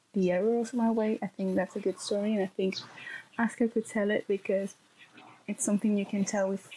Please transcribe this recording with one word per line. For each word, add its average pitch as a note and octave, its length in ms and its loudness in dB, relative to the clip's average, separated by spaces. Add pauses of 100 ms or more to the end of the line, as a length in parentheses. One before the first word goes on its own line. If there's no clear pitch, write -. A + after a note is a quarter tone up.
(140)
the F#3 200 4
error G#3+ 260 2
of A#3 160 -4
my A3+ 160 2
way." A3 320 0
I G3+ 60 -2
think F#3+ 260 -2
that's F#3+ 220 0
a G#3 100 -6
good F#3 140 -2
story, G#3 340 0
and G3+ 80 2
I F#3+ 160 -2
think F#3+ 160 0 (640)
Asuka A3+ 340 0
could A3 140 -2
tell G#3 240 0
it - 160 0
because G3 480 -2 (720)
it's - 180 -4
something G#3 320 2
you G3+ 80 0
can G3 200 0
tell G3 240 0
with F#3+ 280 -4